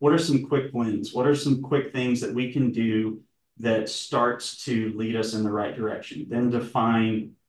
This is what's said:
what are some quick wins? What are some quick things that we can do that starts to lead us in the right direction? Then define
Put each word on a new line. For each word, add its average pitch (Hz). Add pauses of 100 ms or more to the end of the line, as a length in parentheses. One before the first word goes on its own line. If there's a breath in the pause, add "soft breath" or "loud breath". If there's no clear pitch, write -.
what 147
are 165
some 147
quick 135
wins? 110
What 127
are 143
some 139
quick -
things 123
that -
we 123
can 127
do 110 (380)
that 110
starts -
to 113
lead 110
us 110
in 107
the 104
right 104
direction? -
Then 120
define 113 (160)